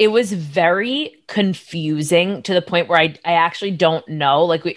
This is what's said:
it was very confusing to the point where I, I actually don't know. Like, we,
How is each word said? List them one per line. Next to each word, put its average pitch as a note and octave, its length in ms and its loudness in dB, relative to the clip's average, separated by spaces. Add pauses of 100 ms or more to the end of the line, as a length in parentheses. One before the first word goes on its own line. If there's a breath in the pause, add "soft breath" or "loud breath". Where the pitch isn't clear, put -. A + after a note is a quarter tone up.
it G#3+ 80 6
was G#3+ 240 0
very F#3 960 -2
confusing E3+ 1120 -2
to G3 120 -4
the F3+ 80 2
point F3 260 -2
where E3+ 100 4
I, D#3+ 160 2 (100)
I E3+ 100 0
actually E3+ 360 0
don't D#3+ 380 0
know. D3 360 0
Like, E3 200 0
we, F3 120 -6